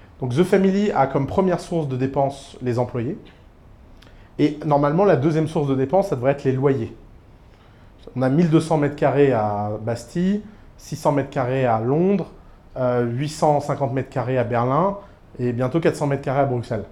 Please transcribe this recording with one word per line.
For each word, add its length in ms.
Donc, 120
The 120
Family 480
a 160
comme 180
première 320
source 300
de 80
dépenses 640
les 160
employés. 400
Et 260
normalement, 400
la 120
deuxième 320
source 180
de 80
dépenses, 360
ça 40
devrait 160
être 140
les 80
loyers. 440
On 80
a 60
mille 200
deux 120
cents 180
mètres 160
carrés 380
à 480
Bastille, 600
six 180
cents 160
mètres 200
carrés 360
à 140
Londres, 500
euh, 340
huit 200
cent 280
cinquante 340
mètres 180
carrés 280
à 60
Berlin, 540
et 120
bientôt 280
quatre 160
cents 100
mètres 160
carrés 200
à 20
Bruxelles. 480